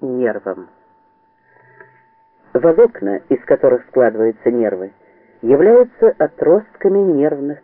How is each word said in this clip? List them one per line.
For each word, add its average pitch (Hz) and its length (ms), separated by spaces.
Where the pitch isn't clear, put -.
нервом. 104 680
Волокна, 170 760
из - 160
которых 127 440
складываются 113 640
нервы, 98 420
являются 214 800
отростками 190 800
нервных 147 640